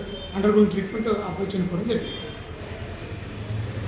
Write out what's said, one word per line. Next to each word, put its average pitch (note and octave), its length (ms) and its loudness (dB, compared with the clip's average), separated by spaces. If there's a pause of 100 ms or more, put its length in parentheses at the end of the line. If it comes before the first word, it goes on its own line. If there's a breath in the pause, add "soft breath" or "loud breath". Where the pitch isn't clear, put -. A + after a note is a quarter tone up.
(360)
అండర్గోయింగ్ G#3 340 8
ట్రీట్మెంట్, A3 380 0
ఆ G3 200 0
అబ్బాయి F3+ 280 -2
చనిపోవడం F3+ 320 0
జరిగింది. G#3+ 240 0 (1800)